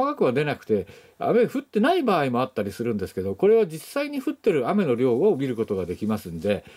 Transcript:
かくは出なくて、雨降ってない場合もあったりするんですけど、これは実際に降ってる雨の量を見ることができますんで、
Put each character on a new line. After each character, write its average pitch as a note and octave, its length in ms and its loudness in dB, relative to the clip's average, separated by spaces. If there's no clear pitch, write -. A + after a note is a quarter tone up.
か C#4+ 120 -2
く B3 80 0
は C3+ 80 4
出 C#3+ 140 0
な C#3 100 -2
く - 80 -20
て、 G2+ 240 0
雨 G3+ 300 2
降 B3+ 120 -4
っ - 40 -8
て - 160 -4
な D4+ 160 2
い F4 80 0
場 F#3+ 180 2
合 C3+ 80 0
も B2 120 0
あ B2 40 0
っ - 80 -16
た A2 80 -4
り G2+ 100 -4
す A#2 120 -8
る A#2 100 -2
ん G#2+ 40 -2
で F#2 100 -4
す - 80 -12
け F#2+ 80 -4
ど、 F#2+ 120 -4
こ F#3+ 120 2
れ A3+ 100 6
は A3 80 4
実 D#3 260 -14
際 C#4+ 180 -4
に C#4+ 120 -6
降 D4+ 100 -4
っ - 40 -6
て - 160 0
る C3 180 0
雨 G3 160 2
の B2 100 2
量 A#2+ 240 2
を G3 160 4
見 C3+ 120 -2
る B2 80 -2
こ A2 100 -2
と G2+ 100 -4
が F#2 100 -2
で F2 120 -6
き - 80 -6
ま A2 140 -2
す F#2 100 -12
ん E2 100 -10
で、 F#2+ 240 -2